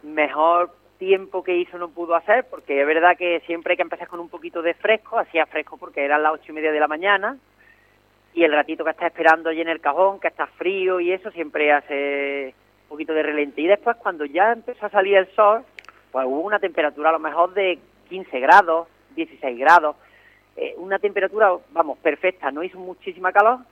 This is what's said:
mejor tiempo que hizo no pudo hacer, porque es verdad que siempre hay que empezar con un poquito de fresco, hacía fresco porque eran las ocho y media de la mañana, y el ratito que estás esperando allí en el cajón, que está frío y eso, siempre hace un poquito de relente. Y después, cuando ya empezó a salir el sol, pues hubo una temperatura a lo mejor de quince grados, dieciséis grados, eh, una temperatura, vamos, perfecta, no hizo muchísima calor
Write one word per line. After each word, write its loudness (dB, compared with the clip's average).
mejor 0
tiempo -2
que -2
hizo -4
no -10
pudo -4
hacer, 0
porque -4
es 2
verdad 4
que -2
siempre -4
hay -2
que -2
empezar -10
con -14
un -16
poquito -12
de -2
fresco, -2
hacía -2
fresco -10
porque -8
eran 0
las 2
ocho -12
y -12
media -2
de -2
la 2
mañana, -2
y 2
el 4
ratito -2
que -2
estás -4
esperando 2
allí -4
en -4
el -4
cajón, 0
que -4
está -6
frío -4
y -2
eso, -6
siempre -2
hace -4
un -20
poquito -8
de 2
relente. -2
Y 0
después, 2
cuando -6
ya 0
empezó -8
a -8
salir 2
el 0
sol, 4
pues -4
hubo -4
una -2
temperatura -2
a 2
lo -2
mejor -2
de 0
quince -8
grados, 6
dieciséis -8
grados, 6
eh, -8
una -6
temperatura, 0
vamos, -4
perfecta, -2
no -8
hizo -12
muchísima -8
calor 4